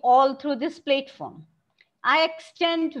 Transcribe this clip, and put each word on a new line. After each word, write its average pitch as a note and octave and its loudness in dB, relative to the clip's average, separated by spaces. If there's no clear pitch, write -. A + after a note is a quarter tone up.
all C4 4
through C#4+ -6
this C#4 -6
platform. C4+ -6
I D4+ 2
extend E4 -4